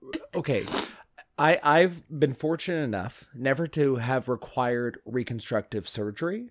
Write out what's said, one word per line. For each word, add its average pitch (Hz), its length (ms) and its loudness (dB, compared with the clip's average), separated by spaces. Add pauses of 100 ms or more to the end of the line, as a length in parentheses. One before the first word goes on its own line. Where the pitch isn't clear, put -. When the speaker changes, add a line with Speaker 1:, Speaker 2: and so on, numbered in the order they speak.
Speaker 1:
<laughs> - 320 -10
Speaker 2:
okay. 143 300 -2 (720)
I, 156 260 4
I've 170 400 6 (160)
been 135 160 4
fortunate 160 480 -2
enough 104 500 -4
never 135 340 0
to 139 280 2
have 123 340 -2
required 120 760 -2
reconstructive 113 840 -4
surgery. 170 600 -4